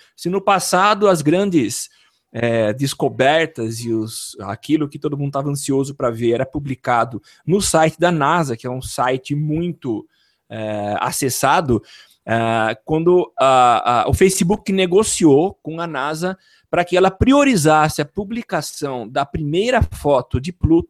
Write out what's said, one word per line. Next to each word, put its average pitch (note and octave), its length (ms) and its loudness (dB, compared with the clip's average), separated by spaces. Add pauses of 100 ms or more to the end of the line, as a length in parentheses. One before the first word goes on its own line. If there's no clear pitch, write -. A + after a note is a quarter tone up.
(160)
Se - 120 -8
no F#3+ 120 -2
passado G3 640 0
as F3 160 4
grandes, D#3+ 640 0 (440)
é, A#2 400 0
descobertas C3 1080 -2
e A#2 140 -6
os, A2 480 -8
aquilo C#3 480 -4
que D3 100 -16
todo D3 180 -6
mundo C#3+ 180 -6
tava C#3+ 160 -4
ansioso C#3 440 -4
pra B2+ 160 -2
ver A#2 220 0
era A#2+ 120 -2
publicado B2 800 -4 (240)
no F#3+ 160 2
site D#3+ 380 2
da F3 100 2
nasa, D#3 460 0
que - 100 -12
é B2+ 40 -6
um B2+ 120 -8
site C3 540 -4
muito, D3+ 680 -4 (460)
é, G#2+ 480 -6
acessado, C3+ 840 0 (460)
é, A2+ 580 0
quando E3+ 540 2
a, B2 640 4
a, - 80 -2
o - 20 0
Facebook F#3+ 600 0
negociou F#3 880 2
com D#3+ 180 -10
a E3+ 60 -6
nasa D#3 500 -6 (340)
pra F3 140 0
que F3+ 140 0
ela F#3 120 4
priorizasse F3 920 4
a - 20 -6
publicação D#3 1040 -8
da C#3+ 160 -2
primeira F3+ 580 -2
foto - 560 0
de D3+ 140 -8
Plu-, E3 380 2